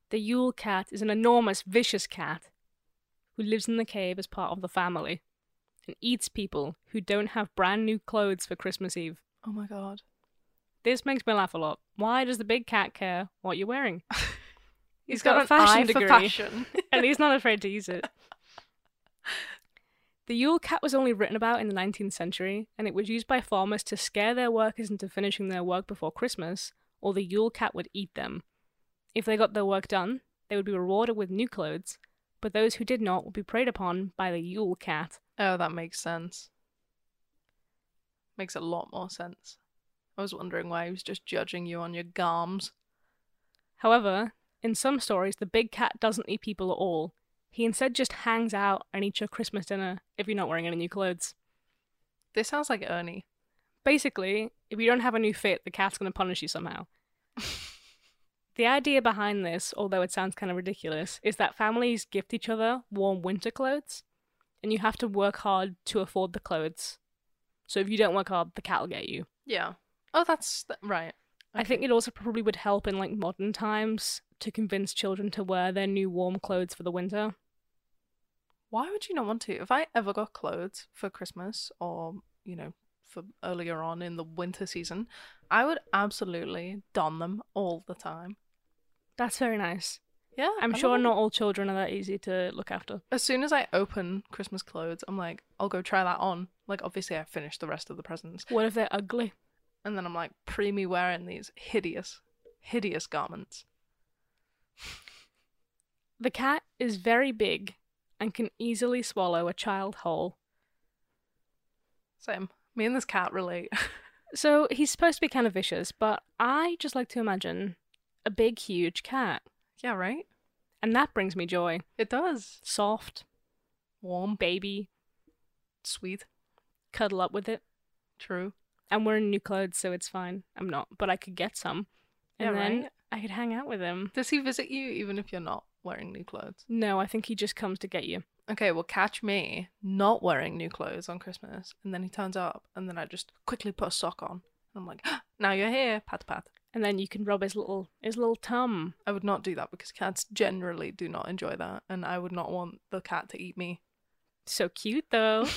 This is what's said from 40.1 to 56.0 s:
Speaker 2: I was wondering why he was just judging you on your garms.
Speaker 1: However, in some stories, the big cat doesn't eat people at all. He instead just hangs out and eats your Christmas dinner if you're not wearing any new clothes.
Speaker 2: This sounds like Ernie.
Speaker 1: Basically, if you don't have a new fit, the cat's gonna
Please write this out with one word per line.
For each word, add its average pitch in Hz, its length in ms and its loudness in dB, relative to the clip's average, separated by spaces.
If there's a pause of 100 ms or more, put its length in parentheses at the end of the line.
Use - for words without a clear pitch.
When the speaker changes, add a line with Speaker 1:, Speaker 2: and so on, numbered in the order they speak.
Speaker 2:
I - 40 -6
was 190 120 -6
wondering 175 340 -6
why 170 160 -4
he 175 60 -6
was 185 120 -10
just - 220 -10
judging - 400 -4
you 170 160 -6
on 170 140 -8
your 175 100 -8
garms. 175 680 -2 (1040)
Speaker 1:
However, 220 580 4 (280)
in 226 120 -2
some 269 260 2
stories, 196 360 0
the 208 100 -6
big 226 260 2
cat - 280 -2
doesn't 226 280 0
eat 214 140 -4
people 190 300 -4
at - 20 -2
all. 170 400 0 (360)
He 226 140 -2
instead 240 300 0
just - 180 0
hangs 226 400 0
out 202 400 0
and 196 120 -2
eats 196 160 -2
your 208 80 -2
Christmas 202 360 -4
dinner 190 380 -4 (160)
if 202 80 -4
you're 214 100 -2
not 185 120 0
wearing 165 180 -2
any 170 100 -2
new 170 120 -2
clothes. 185 460 -2 (1000)
Speaker 2:
This 214 140 2
sounds 294 200 0
like 208 200 0
Ernie. 170 360 -6 (600)
Speaker 1:
Basically, 220 640 2 (200)
if 214 100 -4
you 226 60 2
don't 247 140 8
have 233 140 4
a 226 60 6
new 220 120 6
fit, - 320 2
the 180 60 -8
cat's 196 280 2
gonna 190 140 -2